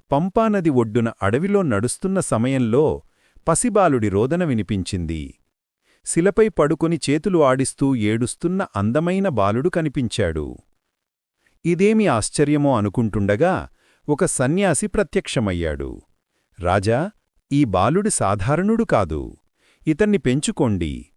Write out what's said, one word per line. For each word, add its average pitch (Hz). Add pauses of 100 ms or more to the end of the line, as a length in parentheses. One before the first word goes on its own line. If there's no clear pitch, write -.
(120)
పంపానది 196
ఒడ్డున 117 (120)
అడవిలో 170
నడుస్తున్న 147
సమయంలో 123 (440)
పసిబాలుడి 165
రోదన 131
వినిపించింది. 90 (720)
శిలపై 202
పడుకొని 165 (100)
చేతులు 160
ఆడిస్తూ 135
ఏడుస్తున్న 120
అందమైన 160
బాలుడు 117
కనిపించాడు. 101 (1080)
ఇదేమి 196
ఆశ్చర్యమో 143
అనుకుంటుండగా 104 (400)
ఒక 147
సన్యాసి 165
ప్రత్యక్షమయ్యాడు. 85 (580)
"రాజా, 107 (400)
ఈ 143
బాలుడు 127
సాధారణుడు 147
కాదు. 80 (500)
ఇతన్ని 202
పెంచుకోండి. 107 (120)